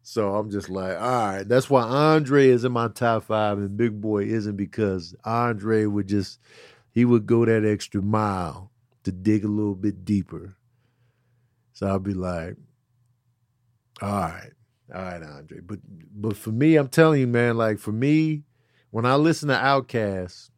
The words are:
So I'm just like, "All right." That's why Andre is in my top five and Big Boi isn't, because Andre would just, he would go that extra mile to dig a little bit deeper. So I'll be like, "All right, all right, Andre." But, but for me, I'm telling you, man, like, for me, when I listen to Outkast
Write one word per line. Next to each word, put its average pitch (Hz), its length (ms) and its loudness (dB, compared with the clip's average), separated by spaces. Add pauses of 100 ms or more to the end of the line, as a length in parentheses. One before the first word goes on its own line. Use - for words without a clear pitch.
So 101 340 -4
I'm 104 140 -4
just 95 200 -6
like, 92 260 -6
"All 117 320 0
right." 98 160 -4
That's 123 260 2
why 131 120 6
Andre 143 680 4
is 120 160 4
in 127 80 -2
my 117 160 -2
top 113 380 0
five 107 320 0
and 101 180 -6
Big 107 240 -2
Boi 104 240 -2
isn't, 107 320 -4
because 95 580 -4 (120)
Andre 110 600 0
would 101 220 -2
just, 101 320 -2 (520)
he 120 120 2
would 120 220 4
go 117 180 4
that 113 220 2
extra 104 360 -2
mile 98 720 -2 (320)
to 98 80 -4
dig 95 320 0
a 107 60 -4
little 104 260 -2
bit 95 300 -6
deeper. 95 500 -4 (1160)
So 101 140 -6
I'll 98 120 0
be 95 140 -4
like, 90 420 -6 (1500)
"All 101 80 -6
right, 95 440 -6 (420)
all 92 60 -10
right, 87 200 -10
Andre." 76 380 -18
But, 90 200 -14 (360)
but 104 220 -6
for - 140 -10
me, 151 260 4
I'm 139 100 2
telling 160 320 6
you, 131 80 2
man, 120 300 2
like, 110 220 0
for 107 120 -8
me, 147 520 0 (480)
when 113 160 -2
I 131 80 4
listen 151 340 2
to 131 60 2
Outkast 110 1040 -2